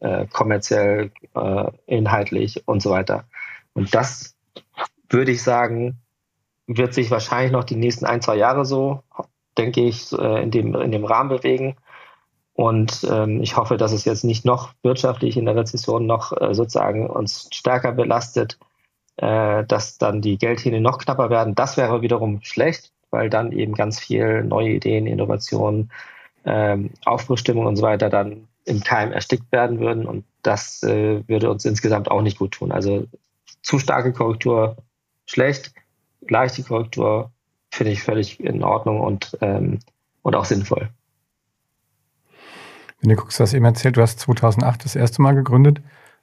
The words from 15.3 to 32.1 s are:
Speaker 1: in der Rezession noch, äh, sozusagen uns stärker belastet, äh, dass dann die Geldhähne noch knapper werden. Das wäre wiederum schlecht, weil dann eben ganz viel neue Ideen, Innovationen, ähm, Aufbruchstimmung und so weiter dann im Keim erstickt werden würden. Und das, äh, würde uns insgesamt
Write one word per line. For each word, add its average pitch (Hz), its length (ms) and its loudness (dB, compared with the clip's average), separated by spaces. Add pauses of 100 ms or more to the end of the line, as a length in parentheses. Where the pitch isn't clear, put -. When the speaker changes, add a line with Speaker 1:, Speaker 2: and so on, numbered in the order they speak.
Speaker 1:
in 113 100 0
der 110 100 2
Rezession 113 500 -2
noch, 113 340 -2
äh, - 140 2
sozusagen 110 560 0
uns - 420 -6
stärker 127 400 0
belastet, 120 680 -2 (580)
äh, 107 480 0
dass - 340 -2
dann 107 220 0
die 104 180 0
Geldhähne 117 420 0
noch 123 180 2
knapper 131 320 0
werden. 113 240 2
Das 135 220 0
wäre 120 260 2
wiederum 113 400 0
schlecht, - 500 -2 (180)
weil 110 200 -2
dann 110 200 0
eben 107 240 -2
ganz 107 240 -2
viel 110 460 0
neue 107 260 0
Ideen, 107 360 0
Innovationen, 107 840 -2 (540)
ähm, 104 460 0 (140)
Aufbruchstimmung 117 640 0
und 107 100 0
so 107 60 0
weiter 107 280 2
dann 104 360 -2 (180)
im 104 180 -2
Keim 107 300 0
erstickt 107 400 -4
werden 120 280 2
würden. 113 260 -2
Und 104 180 -8 (180)
das, - 400 -2
äh, 107 460 0
würde 110 220 2
uns 104 140 -4
insgesamt 107 460 0